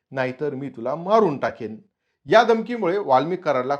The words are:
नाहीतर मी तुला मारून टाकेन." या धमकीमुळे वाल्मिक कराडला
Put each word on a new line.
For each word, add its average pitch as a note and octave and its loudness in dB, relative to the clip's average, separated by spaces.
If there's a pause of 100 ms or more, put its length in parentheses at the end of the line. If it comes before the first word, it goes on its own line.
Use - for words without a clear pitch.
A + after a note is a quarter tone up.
(120)
नाहीतर C3+ -4
मी C3+ -10
तुला B2 -8
मारून F3+ 2
टाकेन." A2+ -8 (440)
या G3+ 6
धमकीमुळे A3 0
वाल्मिक D3 0
कराडला C3 0